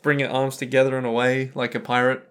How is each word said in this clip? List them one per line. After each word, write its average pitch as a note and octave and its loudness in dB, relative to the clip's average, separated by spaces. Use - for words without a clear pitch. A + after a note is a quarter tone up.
bring C#3+ 0
your C3+ -2
arms C3 -2
together C3 2
in B2+ -4
a A#2 -2
way, B2+ 0
like B2 -4
a A#2 -4
pirate. B2 0